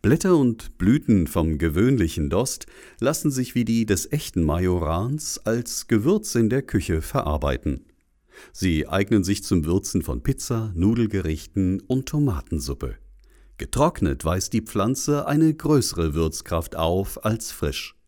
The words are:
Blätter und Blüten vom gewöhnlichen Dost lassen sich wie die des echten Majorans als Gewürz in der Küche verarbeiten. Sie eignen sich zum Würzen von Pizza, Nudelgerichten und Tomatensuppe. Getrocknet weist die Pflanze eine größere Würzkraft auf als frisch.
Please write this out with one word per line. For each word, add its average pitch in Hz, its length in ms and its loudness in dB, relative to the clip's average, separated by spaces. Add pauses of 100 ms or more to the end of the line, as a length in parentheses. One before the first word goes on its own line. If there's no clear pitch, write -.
Blätter 165 340 4
und 127 440 0
Blüten 104 480 4
vom 80 320 0
gewöhnlichen 82 720 0
Dost 113 340 -2 (340)
lassen 151 300 0
sich 127 240 -2
wie 120 120 0
die 113 200 2
des 98 260 0
echten - 320 -2
Majorans 90 1000 -2
als 120 420 -4
Gewürz 160 460 2
in 117 160 4
der 135 140 0
Küche 87 400 -2
verarbeiten. 71 840 -2 (680)
Sie 80 360 0
eignen 101 360 2
sich 98 200 -2
zum 82 220 0
Würzen 90 360 0
von - 220 -6
Pizza, 113 520 -4
Nudelgerichten 95 1040 0
und 131 260 -2
Tomatensuppe. 78 880 -2 (640)
Getrocknet - 680 0
weist 90 280 0
die 113 100 0
Pflanze 135 640 -2
eine 156 260 4
größere 113 640 2
Würzkraft 80 600 -2
auf 85 480 0
als 110 280 -2
frisch. - 440 -6 (120)